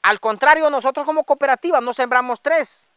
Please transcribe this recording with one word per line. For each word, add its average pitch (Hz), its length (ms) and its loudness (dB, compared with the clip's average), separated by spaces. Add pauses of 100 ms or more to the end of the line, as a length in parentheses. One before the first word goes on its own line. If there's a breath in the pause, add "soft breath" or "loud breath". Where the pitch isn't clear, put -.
Al 202 180 2
contrario, 294 500 2
nosotros 269 360 -2
como 311 180 -2
cooperativa 277 560 0
no 240 140 -4
sembramos 247 480 -2
tres. 302 560 -4